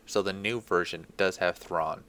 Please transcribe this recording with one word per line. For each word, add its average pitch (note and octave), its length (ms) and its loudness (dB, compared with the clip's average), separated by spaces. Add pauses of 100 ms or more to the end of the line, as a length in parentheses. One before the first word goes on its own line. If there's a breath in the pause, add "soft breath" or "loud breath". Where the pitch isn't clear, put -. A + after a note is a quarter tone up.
so - 160 0
the G2 120 0
new G#2+ 280 -2
version F2 460 0 (100)
does F#2+ 200 2
have F2 200 2
Thrawn, E2 520 -2